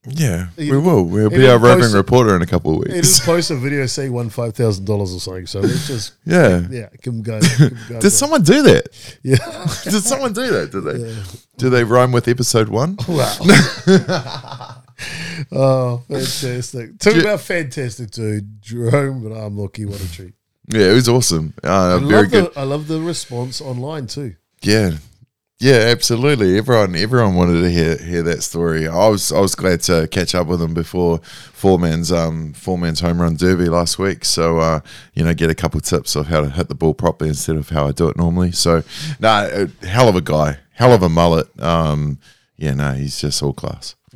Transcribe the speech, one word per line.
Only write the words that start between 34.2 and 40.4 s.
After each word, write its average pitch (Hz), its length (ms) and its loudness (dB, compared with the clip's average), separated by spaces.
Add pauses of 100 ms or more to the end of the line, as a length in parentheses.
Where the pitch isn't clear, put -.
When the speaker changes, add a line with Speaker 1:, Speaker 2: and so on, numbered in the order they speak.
Speaker 1:
So, 82 320 0
uh, 80 240 0 (320)
you 80 100 -2
know, 85 100 2
get 80 160 0
a 80 60 0
couple 78 240 -4
tips - 380 -4
of 73 100 -4
how 80 140 0
to 73 80 -2
hit 78 180 -4
the 71 80 -10
ball 78 180 0
properly 78 360 -2
instead 76 260 -4
of 73 140 -8
how 73 180 -2
I 71 60 -4
do 82 160 0
it - 80 -6
normally. 87 340 0
So, 85 320 0 (380)
nah, 107 240 2
a 92 220 -2 (180)
hell 113 240 4
of 92 80 2
a 90 40 2
guy, 76 360 0 (160)